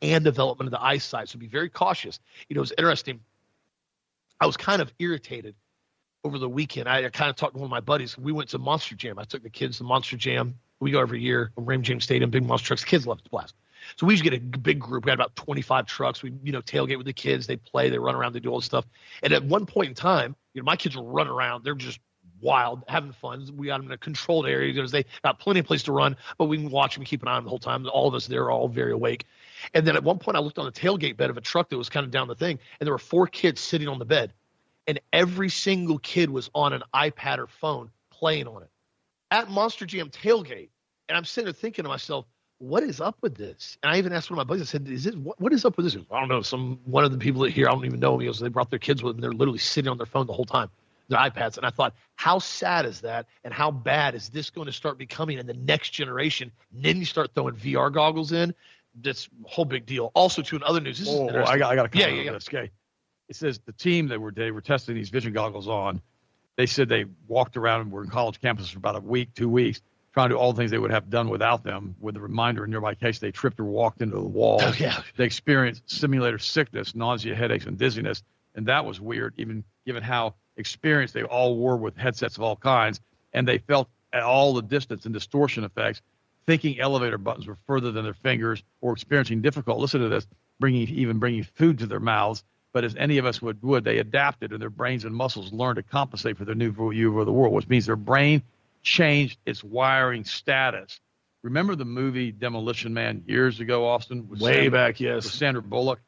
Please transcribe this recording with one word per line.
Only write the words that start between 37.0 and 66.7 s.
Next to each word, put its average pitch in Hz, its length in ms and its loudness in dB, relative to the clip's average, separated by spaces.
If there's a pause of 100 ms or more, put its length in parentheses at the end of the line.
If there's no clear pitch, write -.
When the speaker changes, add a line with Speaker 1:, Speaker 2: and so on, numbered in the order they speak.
Speaker 1:
or 123 80 -8
phone 127 440 -6 (200)
playing 156 360 -2
on 104 160 -16
it - 60 -20 (640)
at 214 180 2
Monster 208 360 0
Jam 165 240 -8
tailgate. 156 600 0 (380)
And 165 100 0
I'm 170 80 -2
sitting 226 200 -4
there 175 80 -4
thinking 214 300 -6
to 143 60 -6
myself, 135 360 -6 (320)
"What 147 260 0
is 160 180 -6
up 202 200 -4
with 151 140 -2
this?" - 460 -14
And 151 100 2
I 175 60 4
even 180 160 0
asked 160 160 -4
one 170 100 -4
of 131 60 -2
my 127 40 -6
buddies, 170 180 -2
I - 40 -12
said, 139 160 -6
"Is 127 160 -6
this, 214 120 -2
what, 147 240 -10
what 247 140 2
is 240 120 4
up 226 120 2
with 175 80 2
this?" 170 80 0
He 98 60 -8
goes, 87 120 -18
"I 120 80 -2
don't 131 100 0
know. 123 120 2
Some, 127 440 -4
one 135 180 4
of 139 80 4
the 131 60 -2
people 131 260 0
that 123 80 2
here, 135 160 4
I 123 40 6
don't 131 140 0
even 123 140 -4
know." 131 180 4
He 123 80 -2
goes, 113 140 -4
"They 120 100 -2
brought 123 200 0
their 123 100 -2
kids 139 240 0
with 120 120 -2
them. 117 60 -10
They're 123 100 -2
literally 120 280 0
sitting 135 300 0
on 123 80 -2
their 117 80 -6
phone 131 220 -2
the 107 60 -6
whole 123 120 -2
time, 117 240 0 (380)
their 123 120 4
iPads." 120 380 0
And - 80 -4
I 127 40 0
thought, 123 240 0 (220)
"How 180 240 4
sad 175 460 -2
is 107 160 -8
that? 117 260 -6 (160)
And 117 100 -12
how 147 180 0
bad 135 440 0
is 110 140 -12
this 147 200 -10
going 156 180 -12
to 131 60 -10
start 147 240 -6
becoming 139 400 -8
in 123 100 -10
the 120 60 -6
next 135 380 0
generation?" 131 600 -4 (220)
And 127 100 -12
then 160 140 4
you 175 80 -4
start 151 280 -2
throwing 131 220 -2
V 135 200 -4
R 135 140 4
goggles 156 420 2
in. 170 220 0 (480)
That's 131 280 -6 (160)
a - 20 -20
whole 170 180 0
big 127 200 -4
deal. 120 280 -4
Also, 180 280 6
too, 156 140 -4
in 139 80 -4
other 160 180 2
news, 131 180 -6
this 196 80 -6
is 143 60 0
Speaker 2:
Whoa, 143 80 2
whoa, 127 60 0
Speaker 1:
interesting. 120 280 4
Speaker 2:
I - 40 6
got, 123 120 4
I 131 40 4
got 120 180 2
a 165 40 4
Speaker 1:
Yeah, 196 80 6
Speaker 2:
comment 143 100 0
Speaker 1:
yeah, 139 40 -4
Speaker 2:
on 139 60 -6
Speaker 1:
yeah. 143 80 -6
Speaker 2:
this, 101 160 -12
okay? 120 220 -8 (580)
It - 60 -16
says 139 300 -4
the 117 60 -16
team 170 360 2
that 113 120 -2
were, 107 120 -8
they 113 200 -4
were 107 100 -8
testing 127 340 0
these 104 140 -6
vision 113 220 -2
goggles 104 360 -4
on, 98 340 -2 (560)
they 127 80 4
said 127 240 2